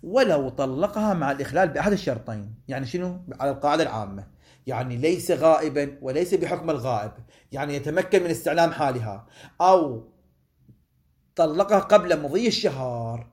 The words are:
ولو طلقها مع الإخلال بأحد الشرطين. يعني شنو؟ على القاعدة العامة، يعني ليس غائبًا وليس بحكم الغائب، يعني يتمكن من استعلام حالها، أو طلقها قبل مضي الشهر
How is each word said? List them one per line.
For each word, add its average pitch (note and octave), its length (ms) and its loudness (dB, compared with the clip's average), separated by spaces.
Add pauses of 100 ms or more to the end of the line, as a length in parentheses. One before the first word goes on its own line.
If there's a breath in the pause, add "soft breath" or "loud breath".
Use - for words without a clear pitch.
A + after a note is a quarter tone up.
ولو E3+ 460 2
طلقها D#3+ 640 -2
مع D3 180 -2
الإخلال C#3+ 360 0
بأحد D#3 240 0
الشرطين. A2 600 -6 (140)
يعني C3+ 180 -6
شنو؟ F3+ 340 -6 (200)
على C#3 100 0
القاعدة G3+ 320 2
العامة، G2+ 440 -6 (400 soft breath)
يعني B2 300 -4
ليس E3+ 340 0
غائبًا D3 720 2
وليس D#3+ 320 -2
بحكم E3+ 360 -2
الغائب، A#2 420 -4 (400 soft breath)
يعني C#3+ 240 -6
يتمكن E3+ 460 2
من E3+ 80 -2
استعلام E3 420 2
حالها، A#2+ 540 -4 (340 loud breath)
أو E3 540 4 (1200)
طلقها F3+ 420 2
قبل F3+ 440 4
مضي F3 260 0
الشهر B2 840 -4